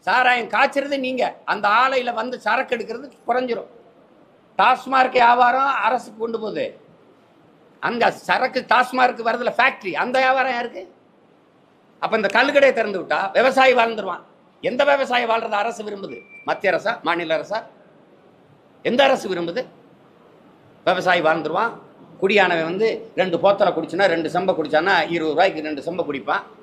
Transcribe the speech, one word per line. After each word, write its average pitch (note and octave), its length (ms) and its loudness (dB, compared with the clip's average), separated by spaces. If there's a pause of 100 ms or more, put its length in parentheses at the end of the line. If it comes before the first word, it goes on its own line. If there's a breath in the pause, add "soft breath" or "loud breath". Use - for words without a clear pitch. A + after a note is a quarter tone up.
சாராயம் A#3+ 440 2
காய்ச்சறது C#4 540 0
நீங்க, B3+ 180 -2 (280)
அந்த G#3 140 -2 (140)
ஆலையில B3+ 400 0
வந்து B3 240 -6
சரக்கு B3 320 -2
எடுக்கிறது A3+ 320 -10 (220)
குறைஞ்சிரும். A#3+ 420 -4 (880)
டாஸ்மார்க் B3+ 640 2
வியாபாரம் B3 520 4 (140)
அரசுக்கு A3+ 340 -4
கொண்டு A3+ 220 -6
போகுது, D#3+ 220 -4 (1200)
அங்க A3+ 220 0 (220)
சரக்கு A#3 320 0 (120)
டாஸ்மார்க் B3 560 2
வரதுல A#3 300 -2
ஃபேக்டரி, A#3 340 0 (120)
அந்த B3 200 -2
வியாபாரம் C4 320 0
யாருக்கு? A#3+ 280 -8 (1160)
அப்ப G#3 180 -2
இந்த G3 180 0
கள்ளுக்கடையை C#4 420 4
திறந்து G#3 220 -4
விட்டா D3+ 180 -2 (160)
விவசாயி B3+ 440 4
வாழ்ந்துருவான். G#3+ 440 -2 (400)
எந்த A#3+ 180 -2 (100)
விவசாயி B3 400 0
வாழ்றத A3 320 -2
அரசு G#3+ 240 -8
விரும்புது? F#3+ 300 -12 (300)
மத்திய F3+ 260 0
அரசா, F3+ 200 -2 (140)
மாநில E3 320 -2
அரசா? G3 200 -6 (1300)
எந்த A#3+ 240 0
அரசு C4 240 -2
விரும்புது? F3 280 -6 (1200)
விவசாயி F3+ 420 2
வாழ்ந்துருவான். D#3+ 440 0 (500)
குடியானவன் F3+ 500 2
வந்து G#3+ 180 0 (320)
ரெண்டு F3+ 220 0
போத்தலை G3 340 4
குடிச்சுனா, E3+ 380 0
ரெண்டு D#3+ 200 -4
செம்பை F#3 240 0
குடிச்சானா, D#3 380 0 (180)
இருபது D#3+ 180 -2
ரூபாய்க்கு D#3 360 0
ரெண்டு C#3+ 180 -8
செம்பை E3+ 220 -4
குடிப்பான். C#3+ 360 -4 (180)